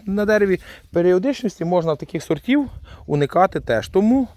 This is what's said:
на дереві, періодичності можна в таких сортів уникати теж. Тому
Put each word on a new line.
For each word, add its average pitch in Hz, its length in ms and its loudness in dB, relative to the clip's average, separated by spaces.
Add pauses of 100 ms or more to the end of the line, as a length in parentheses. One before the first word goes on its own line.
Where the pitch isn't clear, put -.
на 202 200 -2
дереві, 202 340 2 (340)
періодичності 185 720 0
можна 170 280 0
в 143 40 -8
таких - 260 -8
сортів 254 460 -2 (360)
уникати 147 540 0
теж. 117 300 -2
Тому 226 480 2